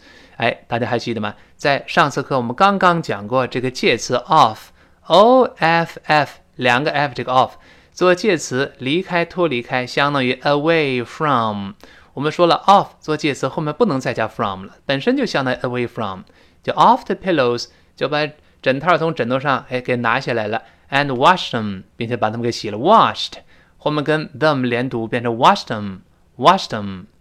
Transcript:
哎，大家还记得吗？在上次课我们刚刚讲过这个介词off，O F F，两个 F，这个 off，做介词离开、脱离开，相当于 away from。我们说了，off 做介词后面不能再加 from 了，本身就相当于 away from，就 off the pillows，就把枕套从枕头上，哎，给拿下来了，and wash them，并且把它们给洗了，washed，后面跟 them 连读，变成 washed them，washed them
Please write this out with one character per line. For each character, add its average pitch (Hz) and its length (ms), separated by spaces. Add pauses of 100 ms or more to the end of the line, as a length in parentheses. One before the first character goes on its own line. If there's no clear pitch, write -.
(380)
哎， 120 140 (160)
大 120 100
家 120 80
还 117 140
记 120 160
得 113 40
吗？ 104 140 (220)
在 139 320
上 160 240
次 147 100
课 139 160
我 123 60
们 120 120
刚 196 220
刚 175 240
讲 104 260
过 123 200
这 127 120
个 127 120
介 151 260
词 123 200
off，O 160 1300 (120)
F 165 460
F， 151 380 (160)
两 123 260
个 156 80
F， 143 240
这 127 80
个 123 100
off， 127 200 (380)
做 180 220
介 175 240
词 139 400
离 139 240
开、 175 240
脱 170 220
离 123 160
开， 127 240
相 143 260
当 135 100
于 127 200
away 143 600
from。 113 680 (420)
我 135 80
们 151 100
说 175 160
了， 147 200
off 190 220 (100)
做 156 160
介 151 180
词 135 140
后 147 140
面 151 120
不 240 120
能 143 140
再 131 140
加 110 140
from 98 380
了， - 100 (100)
本 139 140
身 240 160
就 277 100
相 143 200
当 127 80
于 123 40
away 123 300
from， 98 340 (420)
就 127 100
off 214 320
the 196 100
pillows， 135 520 (280)
就 143 140
把 147 180 (340)
枕 135 180
套 165 180
从 160 160
枕 117 160
头 131 100
上， 135 300
哎， 127 100
给 123 180
拿 120 220
下 135 140
来 110 140
了， 110 160 (260)
and 139 180
wash 143 440
them， 104 320 (120)
并 117 120
且 120 100
把 110 120
它 113 80
们 120 40
给 117 100
洗 113 180
了， 104 80
washed， 143 560 (440)
后 - 120
面 151 140
跟 151 260
them 139 320
连 123 280
读， 117 180
变 117 160
成 117 140
washed 175 280
them，washed 117 1000
them 98 380 (160)